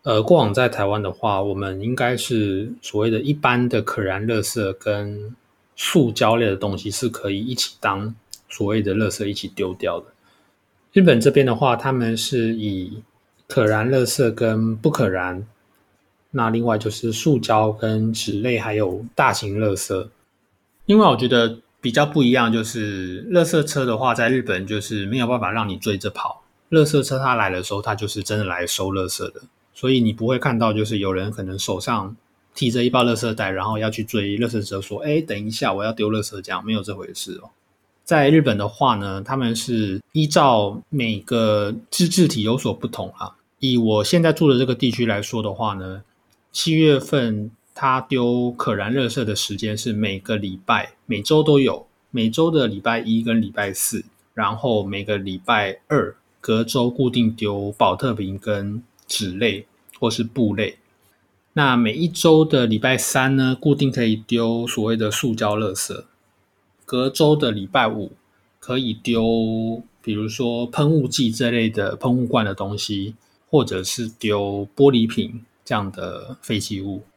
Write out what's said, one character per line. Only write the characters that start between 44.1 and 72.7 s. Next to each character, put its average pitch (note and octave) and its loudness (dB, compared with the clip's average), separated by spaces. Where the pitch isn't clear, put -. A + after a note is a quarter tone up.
在 D#3+ 4
住 D3 4
的 B2 4
这 C3 2
个 B2 -2
地 B2 0
区 A#2 0
来 G#2 0
说 A2 -6
的 G#2 -4
话 G#2 -6
呢， F#2+ -10
七 E3 -2
月 D3+ 6
份 A2+ -2
他 C3 0
丢 B2 0
可 A#2+ -4
燃 G2+ -4
垃 C3 0
圾 B2 -4
的 G#2+ -2
时 - -6
间 G#2+ -4
是 A#2 -6
每 G#2 -2
个 A2 -4
礼 F#2+ -6
拜， G#2 0
每 G#2 -4
周 D#3 4
都 C#3+ 6
有， - 0
每 A2+ 0
周 D#3+ 2
的 C#3 2
礼 G#2 -6
拜 A#2 0
一 A2+ 0
跟 A2+ 2
礼 G2 -4
拜 G2+ -4
四， - -6
然 G#2+ -2
后 G#2+ 0
每 G2+ -6
个 G2+ -2
礼 F#2+ -8
拜 G#2 0
二 C#3 0
隔 A2+ 0
周 A#2+ 0
固 B2+ 0
定 A#2+ 2
丢 G2+ -4
保 F#2+ 2
特 B2 -4
瓶 G2 -6
跟 G#2 -4
纸 G2 -4
类 G2+ -2
或 A#2 0
是 A2+ -4
布 A2 0
类。 G2+ -4
那 C#3 4
每 A2+ 2
一 D#3+ 0
周 D#3+ 6
的 C3 2
礼 A2 2
拜 C3 2
三 C3+ 2
呢， C3 2
固 D3 4
定 C#3+ 2
可 B2 0
以 A2 2
丢 A#2 -2
所 A2+ -4
谓 A2+ 0
的 A2 0
塑 A2+ -2
胶 G#2+ 0
垃 G#2 -2
圾， - -8
隔 B2+ -2
周 D3+ 4
的 D3 2
礼 G#2 -4
拜 A#2+ 2
五 A2 -6
可 - -6
以 A#2+ -2
丢， A2+ 0
比 A2+ -6
如 G#2+ -2
说 A#2+ -4
喷 D3 2
雾 C#3+ 2
剂 A#2 0
这 A#2+ 0
类 A2+ 2
的 G#2 -2
喷 B2 0
雾 B2 0
罐 A2+ 2
的 G2 -4
东 G2+ -6